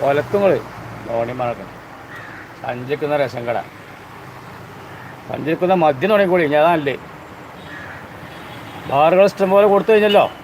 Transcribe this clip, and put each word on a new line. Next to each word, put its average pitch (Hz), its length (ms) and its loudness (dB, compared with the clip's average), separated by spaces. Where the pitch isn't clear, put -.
ഒലത്തുങ്ങൾ 147 440 2
ധോണിമാരൊക്കെ 117 580 -4
സഞ്ചരിക്കുന്ന 139 600 -4
റേഷൻ 120 260 -6
കട, 113 80 0
സഞ്ചരിക്കുന്ന 165 440 0
മദ്യം 147 280 2
തുടങ്ങിക്കോളി. 185 320 4
ഞാൻ 151 160 6
നല്ലേ 143 240 0
ബാറുകൾ 165 400 6
ഇഷ്ടംപോലെ 196 420 4
കൊടുത്തു 196 200 4
കഴിഞ്ഞല്ലോ. 208 320 6